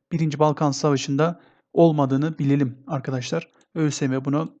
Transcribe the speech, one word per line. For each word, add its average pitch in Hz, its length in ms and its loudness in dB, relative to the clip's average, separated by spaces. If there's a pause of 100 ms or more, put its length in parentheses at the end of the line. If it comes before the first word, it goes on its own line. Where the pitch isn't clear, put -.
(120)
Birinci 156 280 -2
Balkan 151 320 2
Savaşı'nda 147 720 0 (320)
olmadığını 151 680 2
bilelim 139 480 0
arkadaşlar. 135 640 -6 (240)
Ö 156 160 0
S 139 160 -4
M 135 180 -2
bunu, 147 340 -4